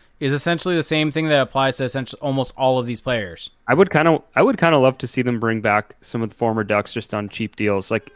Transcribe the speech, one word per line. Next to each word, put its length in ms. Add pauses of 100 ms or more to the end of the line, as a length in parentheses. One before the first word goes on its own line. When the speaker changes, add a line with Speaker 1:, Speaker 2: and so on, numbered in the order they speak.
(200)
Speaker 1:
is 120
essentially 440
the 80
same 260
thing 180
that 120
applies 380
to 60
essentially 380
almost 340
all 220
of 80
these 140
players. 500 (160)
Speaker 2:
I 80
would 160
kinda, 320 (120)
I 80
would 140
kinda 220
love 200
to 80
see 140
them 180
bring 220
back 400
some 220
of 80
the 40
former 300
Ducks 300
just 180
on 160
cheap 280
deals, 340
like 260